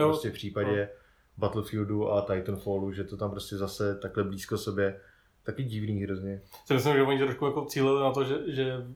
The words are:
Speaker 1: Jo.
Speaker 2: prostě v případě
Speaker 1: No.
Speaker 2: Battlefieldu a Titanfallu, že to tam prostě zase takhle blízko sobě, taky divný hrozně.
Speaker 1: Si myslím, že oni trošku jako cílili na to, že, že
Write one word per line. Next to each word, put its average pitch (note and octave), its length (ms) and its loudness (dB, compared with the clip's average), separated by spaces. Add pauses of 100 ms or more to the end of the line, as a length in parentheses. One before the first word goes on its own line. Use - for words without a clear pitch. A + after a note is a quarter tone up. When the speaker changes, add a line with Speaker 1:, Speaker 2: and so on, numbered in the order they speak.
Speaker 1:
Jo. D3+ 80 6
Speaker 2:
prostě D3+ 220 0
v - 40 -6
případě G2+ 580 0
Speaker 1:
No. - 100 -20 (340)
Speaker 2:
Battlefieldu G#2 760 0
a G2+ 100 4
Titanfallu, G2 720 -2
že F#2+ 120 -4
to G2 120 -12
tam G#2 140 -4
prostě G2+ 260 -8
zase G2+ 380 -2
takhle G2+ 300 -2
blízko G2 340 -4
sobě, G2 420 0 (420)
taky C3+ 220 -6
divný G#2+ 380 -2
hrozně. G2 380 -4 (240)
Speaker 1:
Si C#3+ 100 2
myslím, C#3 200 6
že C3+ 80 8
oni C3+ 160 4
trošku C3 280 0
jako C#3 180 0
cílili C#3 380 4
na C3 100 4
to, C3 120 2
že, C3+ 220 0
že C3 500 -2